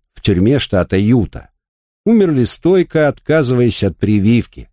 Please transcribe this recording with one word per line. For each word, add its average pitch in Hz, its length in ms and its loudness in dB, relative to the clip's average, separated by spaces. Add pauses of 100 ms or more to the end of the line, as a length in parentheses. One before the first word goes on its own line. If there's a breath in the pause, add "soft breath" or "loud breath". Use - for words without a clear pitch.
(140)
в - 80 -20
тюрьме 107 380 0
штата 92 380 -2
Юта. 107 520 -2 (560)
Умерли 185 400 2
стойко, 165 640 0
отказываясь 127 720 -2
от 92 140 -2
прививки, 104 760 0